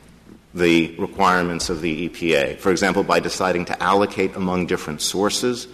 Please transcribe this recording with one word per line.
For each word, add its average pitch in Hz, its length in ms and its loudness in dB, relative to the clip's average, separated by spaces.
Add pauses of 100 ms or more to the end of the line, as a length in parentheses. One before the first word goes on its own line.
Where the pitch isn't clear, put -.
(540)
the 85 420 4
requirements 90 720 0
of 80 120 -4
the 85 80 -2
E 80 180 -4
P 80 260 0
A, 69 220 2
for 98 140 0
example, 92 320 2
by 85 160 2
deciding 87 460 0
to - 180 -6
allocate 98 540 2
among 90 300 -2
different 76 360 -4
sources 117 720 -2